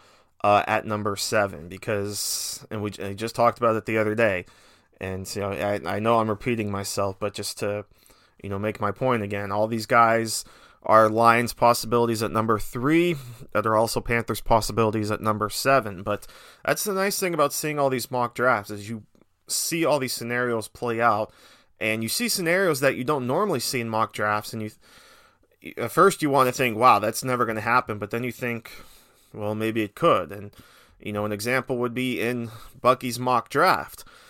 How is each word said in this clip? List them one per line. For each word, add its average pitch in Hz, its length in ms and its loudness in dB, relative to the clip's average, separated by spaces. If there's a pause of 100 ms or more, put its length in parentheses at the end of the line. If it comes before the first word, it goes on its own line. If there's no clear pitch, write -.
(420)
uh, 104 240 6
at 107 200 0
number 104 300 -4
seven, 95 520 -2
because, 101 1000 -6
and 107 120 -6
we 104 80 -4
j-, 98 200 -10
I 101 40 -8
just 110 200 -8
talked 117 240 2
about 113 180 2
it 107 100 -6
the 110 100 0
other 107 180 2
day, 104 300 0 (560)
and, 95 340 -8
you 104 60 -6
know, 98 120 -2
I, 98 440 -4
I - 40 -4
know 113 180 4
I'm 110 100 0
repeating 110 420 -2
myself, 98 480 -4
but 101 140 -6
just - 280 -8
to, 104 260 -4 (560)
you 98 80 -10
know, 98 80 -6
make 104 200 -4
my 101 140 -2
point 123 300 0
again, 101 280 -6
all 104 160 0
these 113 200 -4
guys 113 580 4 (380)
are 110 260 8
Lions 117 460 4
possibilities 117 680 2
at 113 80 -2
number 110 280 2
three, 160 580 0 (360)
that 104 120 0
are 110 100 2
also 110 280 2
Panthers 117 400 -2
possibilities 110 680 2
at 107 120 -4
number 107 260 0
seven. 107 540 0
But 104 240 -4 (360)
that's - 220 -2
the 208 80 -4
nice 190 260 -2
thing 180 140 -2
about 147 220 0
seeing 151 240 -4
all 139 100 2
these 131 220 -4
mock 123 240 -2
drafts, 120 360 0
is 104 200 -10
you 110 140 -10 (440)
see - 380 -2
all 147 120 4
these 131 140 -4
scenarios 120 560 -2
play 117 320 -4
out, 110 320 2 (480)
and 110 220 0
you 113 80 -4
see 240 180 -2
scenarios 175 520 2
that 135 160 2
you 127 80 -6
don't 135 220 -2
normally 160 340 0
see 127 200 -4
in 113 80 -6
mock 110 240 0
drafts, 107 400 -2
and 113 100 -8
you, - 1160 -18
at 117 120 -4
first 185 300 4
you 151 80 0
wanna 135 240 4
think, 123 240 0
"Wow, 113 220 6
that's 110 260 -2
never 123 220 0
gonna 110 160 -4
happen," 117 360 0
but 104 120 -6
then 120 140 -4
you 120 80 -6
think, 117 380 -8 (640)
"Well, 107 220 -4
maybe 110 280 -2
it 104 120 -6
could." 104 360 2
And, 101 240 -14 (460)
you 107 120 -8
know, 104 120 -2
an 107 80 -2
example 123 460 -2
would 120 160 -2
be 123 260 -2
in 117 300 -4 (300)
Bucky's 123 380 2
mock 127 300 0
draft. 139 560 0 (260)